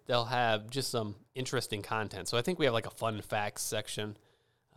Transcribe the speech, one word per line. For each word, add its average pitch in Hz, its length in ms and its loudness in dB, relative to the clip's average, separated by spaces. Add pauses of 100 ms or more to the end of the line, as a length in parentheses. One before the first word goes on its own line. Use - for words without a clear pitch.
they'll 123 180 4
have 113 460 2
just 127 220 -2
some 107 240 -2 (200)
interesting 120 460 -2
content. 104 480 -4
So 117 80 2
I 120 40 4
think 180 160 0
we 160 60 2
have, 123 100 6
like, 113 120 2
a - 40 -6
fun 110 320 -2
facts 104 420 -2
section, 107 520 -4 (600)